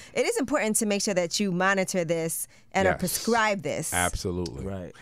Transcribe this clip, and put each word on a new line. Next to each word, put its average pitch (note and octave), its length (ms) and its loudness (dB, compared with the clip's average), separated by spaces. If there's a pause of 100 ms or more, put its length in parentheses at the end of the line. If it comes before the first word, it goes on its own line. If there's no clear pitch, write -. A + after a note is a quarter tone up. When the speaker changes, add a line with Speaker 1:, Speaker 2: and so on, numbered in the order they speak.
(120)
Speaker 1:
it B3+ 140 2
is A4 100 0
important A3 400 0
to A3+ 100 0
make G3+ 140 2
sure G3+ 140 0
that F3 260 0
you G3+ 100 0
monitor F#3 540 2
this E3 440 -2 (240)
and F#3+ 140 2
or F#3 40 4
Speaker 2:
Yes. D3 80 0
Speaker 1:
prescribe G#3+ 640 0
this. A2 320 -4
Speaker 2:
Absolutely. F2+ 720 0
Speaker 3:
Right. F#2+ 360 -8